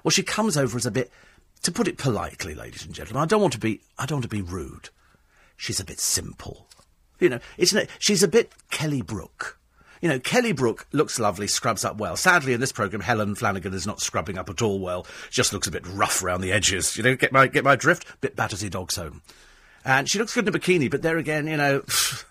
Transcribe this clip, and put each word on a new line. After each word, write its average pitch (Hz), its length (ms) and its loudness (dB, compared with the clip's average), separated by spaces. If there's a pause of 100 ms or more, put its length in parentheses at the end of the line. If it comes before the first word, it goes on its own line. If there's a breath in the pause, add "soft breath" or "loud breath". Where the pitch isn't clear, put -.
"Well, 160 60 2
she 185 120 4
comes 214 360 0
over 127 180 0
as 120 80 -2
a 123 60 -2
bit." 117 200 -2 (520 soft breath)
To 180 100 0
put 226 160 0
it - 80 -4
politely, 92 580 -4
ladies 58 300 -14
and 80 100 -14
gentlemen, 113 280 -4
I 165 40 2
don't 214 140 4
want 180 140 4
to - 40 -6
be, 110 220 -2 (180)
I - 60 -4
don't 147 120 -2
want 127 80 -2
to - 40 -8
be 104 140 -4
rude. 87 480 -10 (680 soft breath)
She's - 240 -4
a 92 40 -6
bit - 140 -12
simple. - 680 -6 (520)
You 180 100 6
know, 123 100 -2 (160 loud breath)
it's, 180 180 4 (240 loud breath)
she's 196 240 2
a 196 60 6
bit 220 240 4 (180)
Kelly 147 300 -2
Brook. - 540 -8 (460 soft breath)
You 175 80 2
know, 131 120 2
Kelly 240 320 2
Brook 123 400 0
looks 143 260 2
lovely, 104 300 0
scrubs - 360 0
up 107 140 -4
well. 98 180 -4
Sadly, 170 360 4
in 117 80 0
this 120 100 0
programme, 104 300 -2
Helen 104 340 0
Flanagan 98 400 -2
is 90 100 -6
not 104 160 -6
scrubbing 92 380 -4
up 90 100 -8
at 101 140 -4
all 101 160 2
well. 90 260 -4 (240 loud breath)
She - 100 -2
just - 140 2
looks 101 140 -4
a 87 60 -6
bit - 160 -8
rough 98 340 0
around 90 180 0
the 92 120 0
edges. 95 440 0
You 110 60 -2
know, 127 140 4
get - 160 0
my, 135 160 8
get 135 160 2
my 139 100 6
drift? 147 320 2 (140 loud breath)
Bit - 160 -4
Battersea 104 320 -4
Dogs 92 260 -6
Home. 80 280 -10 (640 soft breath)
And 135 240 2
she 202 120 0
looks 226 140 -4
good 226 120 2
in 190 80 2
a - 20 0
bikini, 175 320 2
but 143 140 -2
there 165 160 0
again, 151 300 -2
you 156 80 -2
know, 143 260 2 (480 loud breath)